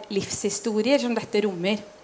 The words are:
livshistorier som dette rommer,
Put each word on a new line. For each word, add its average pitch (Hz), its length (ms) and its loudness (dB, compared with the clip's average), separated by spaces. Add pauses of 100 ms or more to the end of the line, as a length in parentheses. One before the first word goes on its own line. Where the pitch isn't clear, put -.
(120)
livshistorier 214 880 2
som 240 160 0
dette 208 300 0
rommer, 196 340 0 (240)